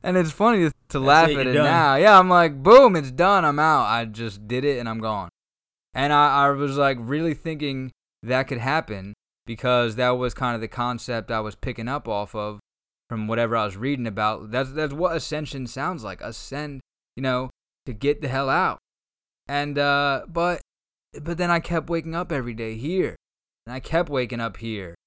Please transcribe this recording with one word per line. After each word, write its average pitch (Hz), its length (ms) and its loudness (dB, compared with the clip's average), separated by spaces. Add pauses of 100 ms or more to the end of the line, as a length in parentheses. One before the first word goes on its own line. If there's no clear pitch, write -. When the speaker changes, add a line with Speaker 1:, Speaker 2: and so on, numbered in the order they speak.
Speaker 1:
And 185 140 0
it's 160 140 2
funny 214 360 2
to, 143 40 0 (180)
to 143 100 -4
Speaker 2:
That's 135 80 2
Speaker 1:
laugh 160 220 8
Speaker 2:
it, 139 80 0
Speaker 1:
at 135 80 0
Speaker 2:
you're 127 80 0
Speaker 1:
it - 20 2
Speaker 2:
done. 147 100 4
Speaker 1:
now. 151 300 4
Yeah, 196 240 10
I'm 185 100 6
like, 165 320 4
"Boom, 226 360 10
it's 135 140 -4
done. 180 340 4
I'm 147 140 2
out. 151 260 4
I 117 200 0
just 107 420 -10
did 123 180 -4
it 139 140 0
and 117 100 -8
I'm 113 100 -6
gone." 104 300 -6 (640)
And 143 180 0
I, 143 340 6
I 139 40 6
was, 139 280 -2
like, 139 220 2
really 147 340 -4
thinking 143 580 -8 (320)
that 127 240 -2
could 127 100 -6
happen 113 560 -6 (320)
because 120 500 0
that 123 160 0
was 127 220 -2
kind 120 220 -4
of 110 60 -8
the 113 60 -8
concept 120 640 -6
I 113 80 -2
was 107 160 -8
picking 117 320 -8
up 139 200 -6
off 104 280 -4
of 104 240 -8 (500)
from 107 180 -6
whatever 113 280 0
I 107 100 0
was 95 120 -8
reading 127 300 -4
about. 107 440 -4
That's, 127 200 -4
that's 151 220 -4
what 165 220 -2
ascension 147 520 -8
sounds 143 360 -8
like. 98 180 -12
Ascend, 139 600 -12 (340)
you 127 60 -10
know, 127 280 -2 (360)
to 117 80 -8
get 143 280 -2
the 147 60 -6
hell 135 220 -2
out. 127 300 0 (680)
And, 143 300 -4
uh, 143 500 0
but, 170 340 -2 (600)
but 160 160 -8
then 175 140 -2
I 170 80 2
kept 165 300 -4
waking 160 260 -6
up 175 160 -6
every 123 240 -6
day 113 200 -8
here. 143 400 -4 (520)
And 123 80 -12
I 131 40 -8
kept 165 300 -2
waking 123 300 -4
up 113 180 -6
here. 101 380 -10 (120)